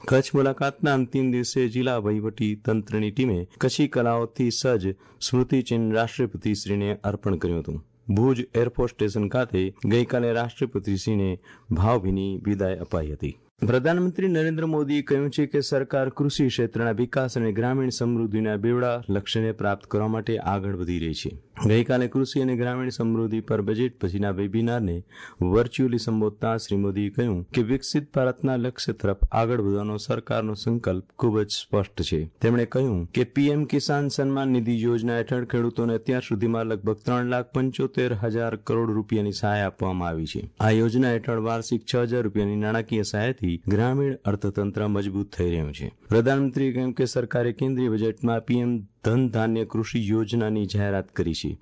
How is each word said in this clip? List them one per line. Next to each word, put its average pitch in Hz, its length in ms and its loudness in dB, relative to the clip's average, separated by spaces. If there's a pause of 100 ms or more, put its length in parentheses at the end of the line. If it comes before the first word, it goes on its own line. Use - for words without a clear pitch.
કચ્છ 135 280 4
મુલાકાતના 139 580 2
અંતિમ 131 380 2
દિવસે 123 360 0
જિલ્લા 123 300 0
વહીવટી 107 580 0
તંત્રની 107 560 0
ટીમે 107 360 0 (140)
કચ્છી 139 260 2
કલાઓથી 117 640 0
સજ્જ 101 440 0 (260)
સ્મૃતિચિહ્ન 123 720 2
રાષ્ટ્રપતિશ્રીને 104 1120 0
અર્પણ 101 320 -2
કર્યું 87 240 0
હતું. 78 260 -8 (240)
ભુજ 120 360 4 (100)
એરફોર્સ 120 360 0
સ્ટેશન 107 380 0
ખાતે 104 440 0 (120)
ગઈકાલે 120 480 2
રાષ્ટ્રપતિશ્રીને 107 1080 -2 (320)
ભાવભીની 95 760 2
વિદાય 98 300 0
અપાઈ 82 360 -4
હતી. - 260 -6 (300)
પ્રધાનમંત્રી 175 600 2
નરેન્દ્ર 160 380 0
મોદીએ 147 360 0
કહ્યું 143 280 0
છે 147 160 0
કે 143 160 0
સરકાર 135 480 -2
કૃષિ 143 380 0
ક્ષેત્રના 117 440 0
વિકાસ 123 460 -2
અને 113 140 0
ગ્રામીણ 123 380 0
સમૃદ્ધિના 110 640 0
બેવડા 120 540 0
લક્ષ્યને 110 420 0
પ્રાપ્ત 101 340 -2
કરવા 104 220 0
માટે 110 300 -2
આગળ 98 380 -2
વધી 87 240 -2
રહી 80 140 -2
છે. - 280 -8 (240)
ગઈકાલે 120 420 2
કૃષિ 131 340 0
અને 127 160 0
ગ્રામીણ 123 320 -2
સમૃદ્ધિ 113 500 0
પર 110 220 0
બજેટ 113 380 -2
પછીના 98 320 0
વેબિનારને 101 720 -2 (380)
વર્ચ્યુઅલી 117 560 2
સંબોધતા 110 600 0
શ્રી 104 200 -2
મોદીએ 101 320 0
કહ્યું 104 340 0
કે - 180 -2
વિકસિત 135 540 -2
ભારતના 131 400 0
લક્ષ્ય 120 380 -4
તરફ 101 240 -2 (140)
આગળ 113 300 2
વધવાનો 104 360 0
સરકારનો 110 560 -2
સંકલ્પ 104 520 -2 (140)
ખૂબ 110 220 2
જ 104 80 -2
સ્પષ્ટ - 520 -2
છે. 80 300 -2 (100)
તેમણે 117 240 4
કહ્યું 113 400 0
કે 123 180 -2
પી 143 240 2
એમ 147 180 2
કિસાન 143 420 0
સન્માન 135 400 0
નિધિ 120 340 2
યોજના 117 360 2
હેઠળ 120 280 -2
ખેડૂતોને 117 480 0
અત્યાર 127 280 0
સુધીમાં 113 440 0
લગભગ 107 300 -2
ત્રણ 123 300 0
લાખ 123 260 -2
પંચોતેર 131 600 0
હજાર 113 420 -2
કરોડ 113 360 0
રૂપિયાની 107 400 0
સહાય 104 300 0
આપવામાં 92 480 -2
આવી 80 160 -2
છે. - 240 -8 (100)
આ 110 100 4
યોજના 117 420 4
હેઠળ 113 280 -2
વાર્ષિક 113 420 -2 (120)
છ - 20 0
હજાર 120 280 0
રૂપિયાની 104 320 0
નાણાકીય 107 480 0
સહાયથી 104 500 -2 (140)
ગ્રામીણ 127 480 2 (100)
અર્થતંત્ર 101 640 -2
મજબૂત 101 440 -2
થઈ 87 180 0
રહ્યું 78 240 -2
છે. - 180 -10 (180)
પ્રધાનમંત્રીએ 135 640 2
કહ્યું 127 200 -2
કે 131 120 0
સરકારે 120 480 -2
કેન્દ્રીય 127 360 0
બજેટમાં 113 560 0
પી 120 100 0
એમ 120 320 0 (180)
ધન 120 240 4
ધાન્ય 113 360 0
કૃષિ 110 340 -2
યોજનાની 107 680 0
જાહેરાત 98 440 -2
કરી 85 240 -2
છે, 78 280 -6